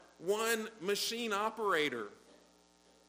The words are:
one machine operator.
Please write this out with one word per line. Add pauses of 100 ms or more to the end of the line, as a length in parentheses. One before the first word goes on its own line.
(180)
one (140)
machine
operator. (1000)